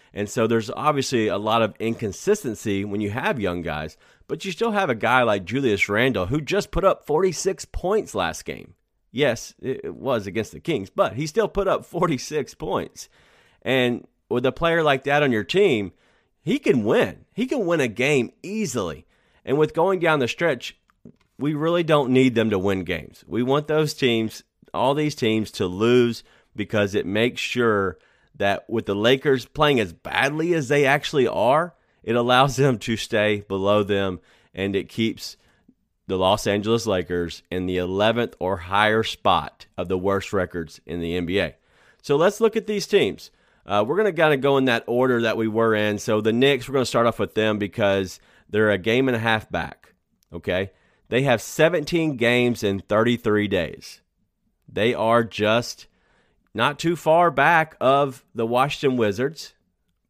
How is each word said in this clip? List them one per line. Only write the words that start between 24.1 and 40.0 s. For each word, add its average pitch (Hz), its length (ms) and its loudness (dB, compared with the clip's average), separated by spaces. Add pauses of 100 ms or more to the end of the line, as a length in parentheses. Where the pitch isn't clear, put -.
all 127 180 0
these 151 200 -2
teams 110 380 0
to 101 140 -2
lose 117 560 2 (320)
because 104 400 -2
it 101 120 0
makes 110 340 0
sure 104 580 0 (380)
that 98 320 -2
with 110 180 -4
the 101 80 -2
Lakers 131 520 2
playing 147 340 2
as 90 120 -4
badly 151 640 -2
as 147 140 -2
they 143 160 2
actually 139 420 2
are, 139 480 0 (280)
it 117 120 -4
allows 127 420 2
them 131 220 2
to 113 180 -4
stay 107 440 0
below 101 420 2
them, 98 380 -2 (340)
and 98 220 -2
it - 120 -4
keeps - 480 -4 (680)
the 95 100 -2
Los 92 300 2
Angeles 104 400 0
Lakers 87 640 -2
in 90 160 -4
the 92 120 -2
eleventh 104 600 0
or 90 200 -2
higher 104 440 2
spot - 640 -2 (100)
of 90 120 -6
the 92 100 0
worst 98 340 -2